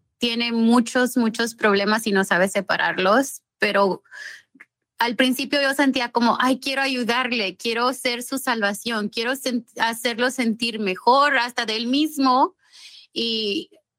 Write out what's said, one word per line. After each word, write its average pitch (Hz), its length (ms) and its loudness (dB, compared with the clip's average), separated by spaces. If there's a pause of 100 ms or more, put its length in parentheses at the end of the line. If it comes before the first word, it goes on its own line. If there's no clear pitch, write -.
(180)
tiene 233 340 -2
muchos, 240 640 2
muchos 226 400 0
problemas 208 500 2
y 214 60 -2
no 196 140 2
sabe 190 240 2
separarlos, 190 920 0 (160)
pero 202 440 0 (960)
al 233 180 -2
principio 262 460 0
yo 269 120 0
sentía 262 380 0
como, 240 300 2
"Ay, 254 180 2
quiero 269 220 -4
ayudarle, 240 760 -2
quiero 233 380 -2
ser 247 300 -4
su 269 140 -6
salvación, 220 720 -2
quiero 226 240 -4
sen-, 247 320 -4 (140)
hacerlo 233 520 -2
sentir 233 480 -2
mejor, 254 580 2
hasta 240 280 -2
de 220 120 -4
él 233 100 -4
mismo", 277 680 2 (580)
y 220 560 -4 (300)